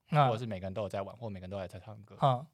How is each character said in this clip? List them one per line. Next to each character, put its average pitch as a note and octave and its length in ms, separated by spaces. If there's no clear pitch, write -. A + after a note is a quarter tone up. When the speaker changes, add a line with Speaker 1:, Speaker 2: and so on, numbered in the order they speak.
Speaker 1:
嗯。 D3 180
Speaker 2:
或 A#2+ 40
者 A2 60
是 B2 80
每 G2+ 120
个 F2+ 60
人 F#2+ 80
都 A2 100
有 G2 60
在 G2 140
玩， F#2+ 140
或 A2+ 120
每 G2 100
个 F2+ 40
人 F#2 80
都 G2 80
有 F2+ 100
在 G2 100
唱 G#2+ 160
歌。 G2 180
Speaker 1:
嗯。 C3+ 320